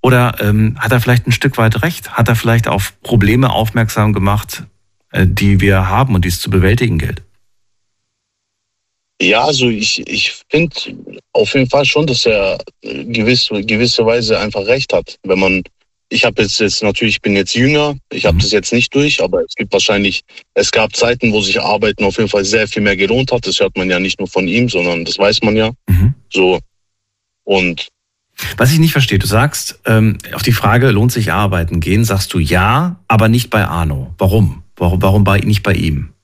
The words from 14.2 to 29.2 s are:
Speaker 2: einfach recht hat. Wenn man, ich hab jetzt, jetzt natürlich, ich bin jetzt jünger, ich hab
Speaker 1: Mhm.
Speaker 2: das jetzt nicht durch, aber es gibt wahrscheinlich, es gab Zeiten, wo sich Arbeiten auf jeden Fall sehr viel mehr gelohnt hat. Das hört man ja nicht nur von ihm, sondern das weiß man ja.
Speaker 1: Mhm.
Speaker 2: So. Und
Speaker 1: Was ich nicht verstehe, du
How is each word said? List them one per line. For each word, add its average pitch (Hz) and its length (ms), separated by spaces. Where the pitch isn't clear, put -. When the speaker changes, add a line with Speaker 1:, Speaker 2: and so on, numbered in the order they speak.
Speaker 2:
einfach 101 280
recht 131 280
hat. 85 300
Wenn 92 140
man, 95 240
ich 107 160
hab 110 140
jetzt, 104 220
jetzt 104 220
natürlich, 107 340
ich - 60
bin 101 140
jetzt 98 180
jünger, 147 400
ich - 140
hab 92 120
Speaker 1:
Mhm. - 20
Speaker 2:
das - 140
jetzt 101 200
nicht 120 220
durch, 143 280
aber 90 200
es - 120
gibt 101 200
wahrscheinlich, 101 480
es - 180
gab 110 240
Zeiten, 120 360
wo 104 100
sich - 180
Arbeiten 104 440
auf 98 120
jeden 107 140
Fall 101 160
sehr 110 200
viel 107 140
mehr 101 160
gelohnt 113 340
hat. 120 160
Das 95 140
hört 95 160
man 92 140
ja 90 100
nicht 95 180
nur 95 100
von 92 200
ihm, 117 220
sondern 87 340
das 82 140
weiß 101 240
man 107 120
ja. 110 160
Speaker 1:
Mhm. 95 280
Speaker 2:
So. 92 260
Und 92 440
Speaker 1:
Was 123 160
ich 160 60
nicht 160 140
verstehe, 117 260
du 92 80